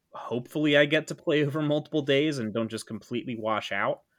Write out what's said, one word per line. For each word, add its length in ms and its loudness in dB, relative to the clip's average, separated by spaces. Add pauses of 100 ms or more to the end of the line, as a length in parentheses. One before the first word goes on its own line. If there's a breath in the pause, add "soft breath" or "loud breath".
(100)
Hopefully 680 0
I 100 6
get 220 0
to 60 -6
play 300 0
over 180 -2
multiple 400 0
days 360 2
and 140 -4
don't 180 -2
just 180 -8
completely 500 -8
wash 320 -2
out. 300 0 (180)